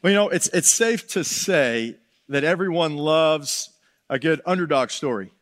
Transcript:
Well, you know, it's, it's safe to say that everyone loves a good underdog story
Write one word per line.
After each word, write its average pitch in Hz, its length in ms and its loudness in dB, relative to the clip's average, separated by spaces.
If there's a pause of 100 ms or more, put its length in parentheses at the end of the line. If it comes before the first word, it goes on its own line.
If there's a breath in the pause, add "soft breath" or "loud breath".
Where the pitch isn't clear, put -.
Well, 185 100 2
you 202 40 4
know, 208 140 2
it's, - 240 -2
it's 180 160 4
safe 226 400 0
to 175 160 -4
say 120 720 0 (320)
that 139 160 0
everyone 170 500 0
loves 156 720 0 (400)
a 135 80 -2
good 156 280 0
underdog 156 460 0
story 110 500 -6